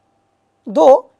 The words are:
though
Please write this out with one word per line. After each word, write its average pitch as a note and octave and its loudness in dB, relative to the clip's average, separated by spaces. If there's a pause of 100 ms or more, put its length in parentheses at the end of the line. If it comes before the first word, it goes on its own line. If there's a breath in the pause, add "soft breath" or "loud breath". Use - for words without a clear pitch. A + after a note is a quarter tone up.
(680)
though C#4 0